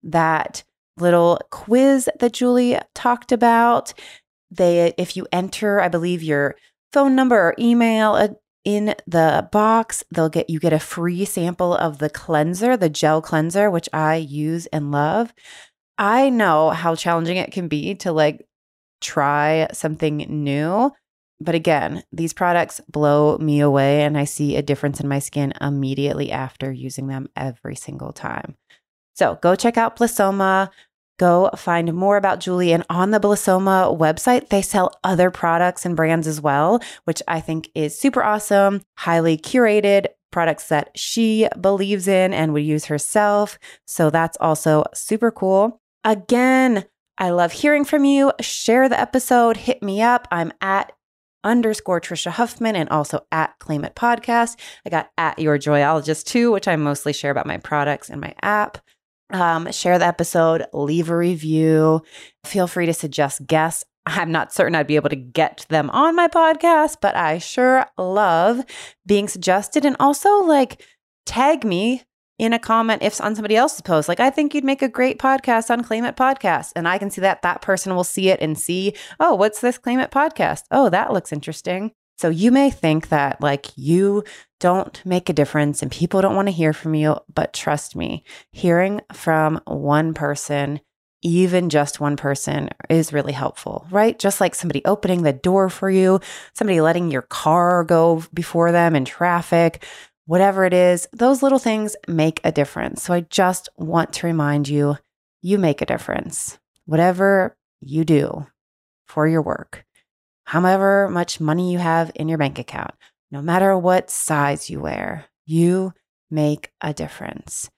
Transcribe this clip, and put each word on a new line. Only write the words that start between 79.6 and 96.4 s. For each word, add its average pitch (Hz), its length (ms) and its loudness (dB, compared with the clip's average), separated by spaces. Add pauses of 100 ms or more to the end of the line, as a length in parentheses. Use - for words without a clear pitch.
Claim 247 220 -2
It - 120 -4
Podcast? 240 500 -2 (100)
Oh, 262 160 4
that 190 240 0
looks 180 220 -4
interesting." 175 580 -8 (260)
So 170 120 0
you 185 220 2
may 269 200 4
think 160 380 -2
that, 143 320 -2
like, 143 340 -2
you 190 480 0 (360)
don't 180 460 0
make 180 240 -2
a 170 40 -2
difference 147 500 0
and 131 80 -8
people 180 300 0
don't 190 140 2
wanna 196 160 0
hear 160 220 0
from 156 220 -4
you, 151 220 0 (140)
but - 220 -4
trust - 420 -6
me, - 280 -8 (280)
hearing 185 500 0 (120)
from 156 540 0
one 151 480 0
person, 143 640 -4 (420)
even 180 480 2
just 147 300 0
one 147 160 -2
person, 143 540 -4 (200)
is 160 240 0
really 143 200 -2
helpful, - 580 -8
right? 214 260 2
Just 196 240 -2
like 175 140 0
somebody 170 300 -4
opening 185 360 0
the 147 120 2
door 185 360 0
for 190 220 -4
you, 190 280 4 (360)